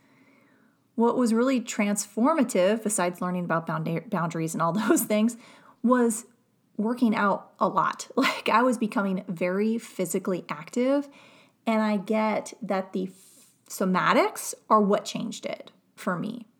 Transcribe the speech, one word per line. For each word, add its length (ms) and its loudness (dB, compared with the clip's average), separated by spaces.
what 220 2
was 160 4
really 280 2
transformative, 1200 0
besides 380 -2
learning 240 -2
about 200 -2
bounda-, 440 -4
boundaries 440 -2
and 80 -2
all 120 0
<laughs> 140 -2
those 160 2
things, 340 0
was 440 2
working 400 0
out 440 0
a 80 2
lot. 440 -2
<laughs> 60 -4
Like, 320 0
I 120 4
was 160 2
becoming 520 -2
very 480 -2
physically 720 -4
active, 580 -2
and 160 0
I 140 0
get 640 -2
that 300 -4
the 140 -4
f-, 420 -18
somatics 840 2
are 120 8
what 240 2
changed 400 -8
it 260 -10
for 240 -4
me 260 -8